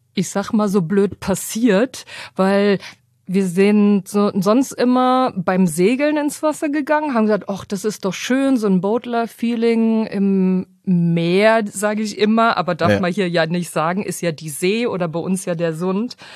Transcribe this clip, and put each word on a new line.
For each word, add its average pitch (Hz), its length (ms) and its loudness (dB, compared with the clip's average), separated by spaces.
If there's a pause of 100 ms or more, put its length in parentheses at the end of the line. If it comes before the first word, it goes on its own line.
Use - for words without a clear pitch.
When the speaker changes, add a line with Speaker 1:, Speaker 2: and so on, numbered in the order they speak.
(160)
Speaker 1:
ich - 160 -2
sag 202 200 -6
mal 214 160 2
so 196 140 2
blöd 196 380 0
passiert, 220 840 -2 (300)
weil 196 440 2 (480)
wir 190 200 0
sind 202 600 4
so, 202 320 0
sonst 214 320 2
immer 254 640 2
beim 185 300 2
Segeln 240 500 2
ins 294 280 -4
Wasser 311 260 -2
gegangen, 302 460 -2
haben 220 100 2
gesagt, 208 240 0
"Och, 196 160 -8
das 196 180 -6
ist 214 220 -4
doch 185 80 -2
schön, 269 440 0
so 214 100 0
ein 185 140 4
Boatler-Feeling 233 1200 0
im 190 640 0 (160)
Meer", 175 800 2
sag 208 340 -4
ich 214 200 -6
immer, 214 380 2
aber 175 180 -2
darf 165 160 0
Speaker 2:
Ja. 202 80 2
Speaker 1:
man 180 120 0
hier 190 160 -2
ja 170 200 0
nicht 170 240 -4
sagen, 170 320 -2
ist - 180 -8
ja 170 100 -2
die 156 180 -12
See 202 360 -2
oder 180 220 -2
bei 160 120 -6
uns 185 260 -4
ja 180 100 -4
der 165 180 -2
Sund. 190 420 -4 (200)